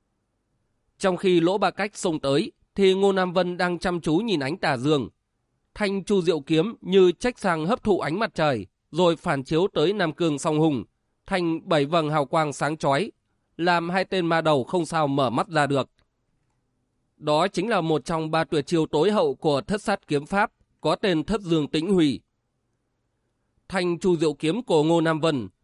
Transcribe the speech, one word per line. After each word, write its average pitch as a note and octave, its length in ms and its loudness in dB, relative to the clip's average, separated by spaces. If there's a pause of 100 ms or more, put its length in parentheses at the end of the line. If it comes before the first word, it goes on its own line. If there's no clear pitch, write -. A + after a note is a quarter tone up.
(960)
Trong F#3 200 0
khi F3+ 220 4
Lỗ F3+ 180 2
Ba G3 140 0
Cách G#3 260 -8
xông D#3+ 220 -2
tới, C#3 320 0 (240)
thì F#3+ 180 4
Ngô G3 180 2
Nam F#3 220 0
Vân F3+ 240 0
đang F3+ 220 -2
chăm F3+ 220 -4
chú E3 160 0
nhìn G3+ 220 0
ánh C#3 180 -4
tà D3 200 -2
dương. C3+ 320 0 (640)
Thanh G3 300 -4
Chu G3+ 180 0
Diệu D#3+ 180 0
kiếm D#3+ 420 -2
như F3+ 300 4
trách A#3+ 280 -4
sang E3 260 -2
hấp A#3+ 180 -2
thụ G3+ 160 2
ánh D3 200 -4
mặt A3+ 140 -4
trời, C3+ 340 -2 (240)
rồi E3+ 240 2
phản C#3 280 -4
chiếu E3 300 0
tới E3+ 200 0
Nam F3 200 -2
Cương D#3 260 -2
Song D#3 200 -2
Hùng, D3+ 240 2 (420)
thành F3 440 -4
bảy D3 160 2
vầng D#3 240 0
hào D3+ 160 0
quang D#3 280 -2
sáng D3+ 240 -4
chói, D3 340 -2 (460)
làm E3+ 320 0
hai F#3 160 -2
tên F#3 200 -4
ma E3 160 0
đầu D3+ 220 2
không F3 220 -2
sao D#3 220 -2
mở C#3 220 0
mắt D3 180 -2
ra D3+ 200 0
được. C3+ 220 -2 (1300)
Đó D3+ 300 0
chính F#3+ 220 -4
là G3 120 0
một D#3+ 240 0
trong D#3+ 260 -4
ba D#3+ 120 0
tuyệt D3+ 240 -2
chiêu D#3+ 180 0
tối E3 260 2
hậu E3 240 2
của C#3+ 260 0
Thất G3+ 200 -4
Sát - 260 -4
kiếm D3 180 -2
pháp, G3+ 260 -2 (300)
có D#3 140 0
tên E3 280 0
Thất G#3 180 -4
Dương D#3+ 260 0
Tĩnh E3 260 -2
Hủy. D#3 280 2 (1500)
Thanh F3+ 320 -2
Chu F3+ 180 2
Diệu D3+ 160 0
kiếm E3+ 300 -2
của D#3 200 2
Ngô E3 180 4
Nam D#3+ 180 0
Vân C#3 300 -2 (140)